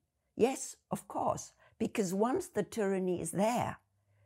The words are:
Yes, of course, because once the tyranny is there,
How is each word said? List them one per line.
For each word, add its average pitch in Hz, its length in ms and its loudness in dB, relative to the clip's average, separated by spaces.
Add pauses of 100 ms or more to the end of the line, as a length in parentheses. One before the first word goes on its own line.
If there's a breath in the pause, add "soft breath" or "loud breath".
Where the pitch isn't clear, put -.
(360)
Yes, - 400 0 (160)
of - 160 -6
course, - 460 -2 (260 soft breath)
because 196 340 0
once 254 340 2
the - 160 -2
tyranny 190 580 0
is 160 100 -6
there, 214 460 0 (480)